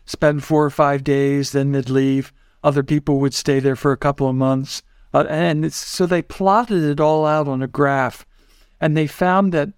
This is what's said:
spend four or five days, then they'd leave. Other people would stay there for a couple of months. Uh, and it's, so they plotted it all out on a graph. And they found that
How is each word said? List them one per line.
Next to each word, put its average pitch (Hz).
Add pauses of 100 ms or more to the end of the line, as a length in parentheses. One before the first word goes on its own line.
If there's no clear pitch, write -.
spend 147
four 151
or 143
five 143
days, 139
then 139
they'd 131
leave. 135 (300)
Other 143
people 143
would 139
stay 135
there 135
for 143
a 131
couple 139
of 127
months. 135 (300)
Uh, 143
and 156
it's, 151
so -
they 170
plotted 196
it 147
all 156
out 151
on 131
a 135
graph. 139 (560)
And 156
they 156
found 185
that 151